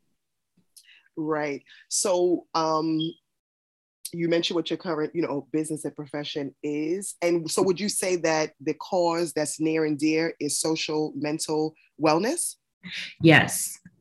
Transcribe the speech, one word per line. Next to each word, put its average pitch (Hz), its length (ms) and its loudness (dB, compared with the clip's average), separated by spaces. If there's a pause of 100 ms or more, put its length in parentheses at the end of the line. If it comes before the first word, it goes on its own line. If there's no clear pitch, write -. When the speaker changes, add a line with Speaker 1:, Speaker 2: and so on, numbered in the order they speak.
(1160)
Speaker 1:
Right. 151 460 -4 (260)
So, 180 680 2
um, 160 440 2 (1120)
you 170 160 -2
mentioned 170 260 0
what 165 160 -2
your 165 60 -4
current, 156 380 -4
you 165 80 -2
know, 139 300 -4
business 156 320 -4
and 143 100 -8
profession 147 680 -8
is. 156 580 -4
And 170 300 0
so 208 120 0
would 185 180 0
you 208 80 -2
say 185 280 -2
that 156 440 0
the 147 140 -2
cause 170 580 0
that's 151 280 -4
near 160 240 2
and 151 140 -2
dear 156 400 0
is 147 200 -4
social 156 580 -2
mental 156 580 -2 (260)
wellness? 170 540 2 (680)
Speaker 2:
Yes, - 580 6 (220)